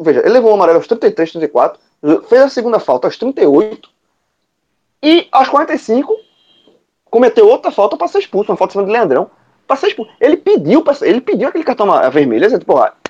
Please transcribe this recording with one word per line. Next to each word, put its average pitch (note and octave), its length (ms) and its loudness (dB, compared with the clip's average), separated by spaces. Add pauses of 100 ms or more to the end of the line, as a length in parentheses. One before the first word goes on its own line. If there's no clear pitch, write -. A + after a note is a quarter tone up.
veja, C#3 180 2
ele F#3+ 100 2
levou A3+ 200 4
o G#3+ 40 4
amarelo E3+ 240 2
aos - 80 -2
trinta A3+ 200 -4
e G3+ 40 4
três, E3 200 -4
trinta D#3+ 140 -8
e - 40 -4
quatro, B2 300 -2 (480)
fez B3 140 4
a C#4 80 4
segunda A#3 320 -4
falta - 260 -2
aos - 120 -6
trinta C4+ 240 -4
e F3 40 4
oito, F3 440 0 (1120)
e D#4+ 280 2
aos C4 180 2
quarenta D#4 260 0
e - 40 -4
cinco, D4 380 -2 (920)
cometeu A#3 360 4
outra C#4 240 2
falta G#3 280 -2
pra E4+ 100 -6
ser G4+ 120 -2
expulso, G#3 300 -6
uma F3+ 60 -4
falta F#3 160 -4
em - 80 -14
cima G3 60 -4
de G3 40 -6
Leandrão, F#3+ 400 -2 (380)
pra C4+ 80 0
ser G4 120 -4
expulso. - 300 -8
Ele D4+ 200 2
pediu, D4 440 0
pra - 120 -2
ser, - 160 -4
ele A#3 100 0
pediu C4+ 280 -4
aquele E4+ 160 -6
cartão A3+ 200 -4
ama-, F3 240 2
vermelho, C3+ 380 0
ele B3 60 0
disse, F#3+ 120 -4
"Porra, C3 300 0 (160)